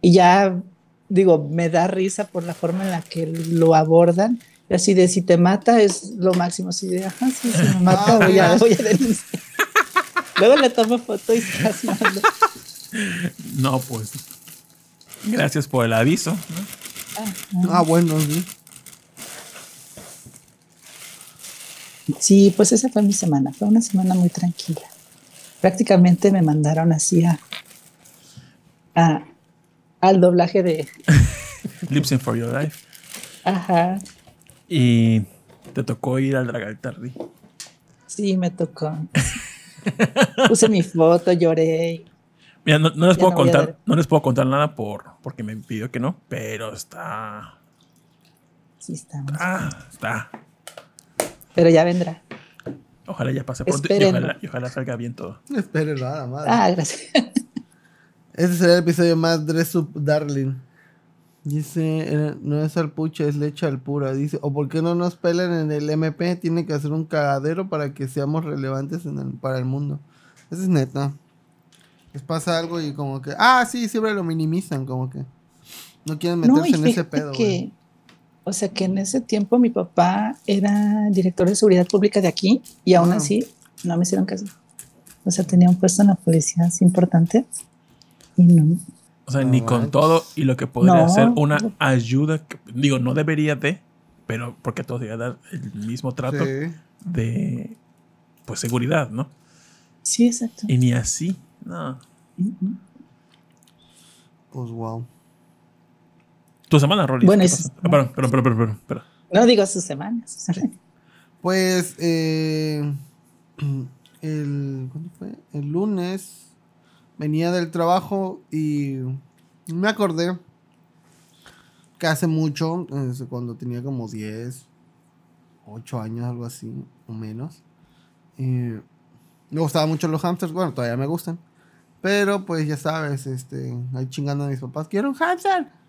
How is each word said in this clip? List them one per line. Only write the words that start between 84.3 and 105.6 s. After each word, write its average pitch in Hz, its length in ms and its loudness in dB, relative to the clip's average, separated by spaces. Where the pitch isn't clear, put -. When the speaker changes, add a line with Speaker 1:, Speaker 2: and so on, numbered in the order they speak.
Speaker 1:
O 190 60 -2
sea, 175 160 -2
tenía 180 240 6
un 180 60 4
puesto 185 260 2
en 202 60 8
la 185 80 4
policía 165 500 0
así 175 180 0
importante 180 640 4
y 180 60 6
no. 170 340 8
Speaker 3:
O - 60 -14
sea, 135 100 -2
Speaker 4:
No 131 80 0
Speaker 3:
ni 127 100 4
con 117 220 0
Speaker 4:
manches. 139 100 -4
Speaker 3:
todo 156 320 4
y 156 80 -4
lo 131 140 2
que 131 100 -6
podría 175 360 6
Speaker 1:
No. 165 60 4
Speaker 3:
ser 214 280 4
una 147 220 2
ayuda, 139 640 0
que, - 140 -18
digo, 135 240 0
no 127 160 -2
debería 151 400 0
de, 147 260 -4
pero 120 360 -8
porque 120 200 -8
a - 20 -8
todos 123 180 -8
debería 113 260 -8
dar 120 100 -12
el 127 200 -12
mismo 127 260 -8
trato 135 320 -4
Speaker 2:
Sí. 139 280 -6
Speaker 3:
de, 123 720 -6
pues, 107 120 -10
seguridad, 123 520 -2
¿no? 120 180 -8
Speaker 1:
Sí, - 240 0
exacto. 233 400 -4
Speaker 3:
Y 135 120 2
ni 123 140 4
así, 156 440 -4
no. 151 360 -10
Speaker 1:
Mm-mm. 196 360 -4
Speaker 2:
Pues, 123 220 -12
wow. 113 340 -10